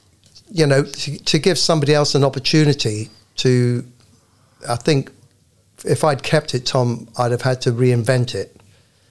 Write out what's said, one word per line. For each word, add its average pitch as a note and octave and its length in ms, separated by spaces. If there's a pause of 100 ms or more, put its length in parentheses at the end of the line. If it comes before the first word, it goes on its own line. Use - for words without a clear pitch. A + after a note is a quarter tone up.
(520)
you E3 140
know, C#3 180
to, - 420
to - 120
give E3+ 220
somebody D3+ 340
else D3 220
an C3+ 80
opportunity C3+ 840 (280)
to, B2 480 (840)
I A#2 100
think, C#3 340 (760)
if - 180
I'd C#3+ 200
kept - 300
it, B2 120
Tom, A#2+ 420 (100)
I'd A#2+ 140
have A#2+ 100
had B2+ 200
to C3 100
reinvent B2 640
it. - 240 (520)